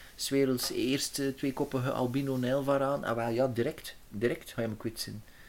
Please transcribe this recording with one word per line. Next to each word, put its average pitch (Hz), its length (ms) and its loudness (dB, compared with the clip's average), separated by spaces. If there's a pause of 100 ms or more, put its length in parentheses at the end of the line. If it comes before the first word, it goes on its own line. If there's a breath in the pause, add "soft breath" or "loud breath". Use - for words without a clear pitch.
(160 loud breath)
's - 140 -4
werelds 135 420 4
eerste 131 640 0
tweekoppige 135 560 0
albino 131 460 0
nijlvaraan. 135 640 2
Ah, 113 120 0
wel, 117 140 0
ja, 120 180 4
direct. 120 480 -2 (140)
Direct 117 440 -2
ga - 80 -4
je 113 60 0
hem 107 100 -4
kwijt 110 220 -6
zijn. 107 240 -8 (260 soft breath)